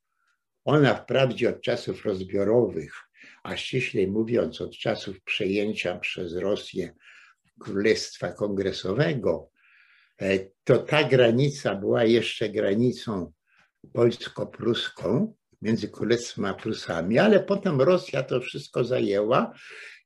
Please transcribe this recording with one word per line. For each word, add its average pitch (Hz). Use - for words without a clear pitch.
Ona 131
wprawdzie 120
od -
czasów 117
rozbiorowych, 98
a 92
ściślej 110
mówiąc 107
od -
czasów 104
przejęcia 98
przez 87
Rosję 92
Królestwa 98
Kongresowego, 98
e, 98
to 123
ta 151
granica 123
była 113
jeszcze 113
granicą 104
polsko-pruską -
między 104
Królestwem 113
a 95
Prusami, 95
ale 196
potem 190
Rosja 135
to 135
wszystko -
zajęła 117